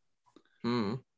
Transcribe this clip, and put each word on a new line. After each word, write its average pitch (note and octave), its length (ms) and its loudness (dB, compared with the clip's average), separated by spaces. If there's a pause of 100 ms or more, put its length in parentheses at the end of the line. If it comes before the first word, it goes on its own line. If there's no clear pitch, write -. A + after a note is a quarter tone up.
(640)
Mhm. A#2 400 0 (140)